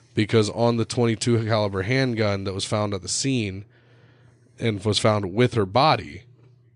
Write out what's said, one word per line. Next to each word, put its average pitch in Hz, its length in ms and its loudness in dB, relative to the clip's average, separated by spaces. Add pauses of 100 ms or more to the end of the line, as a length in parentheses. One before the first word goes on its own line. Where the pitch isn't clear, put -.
(120)
Because 107 380 2
on 117 260 2
the 113 80 0
twenty-two 113 640 0
caliber 104 360 0
handgun 110 600 0
that 98 100 -6
was 98 120 -6
found 104 280 -2
at 95 80 -6
the 92 80 -12
scene 104 560 -4 (920)
and 104 260 -2
was 107 140 2
found 104 340 2
with 120 220 2
her 110 100 2
body, 104 600 0 (520)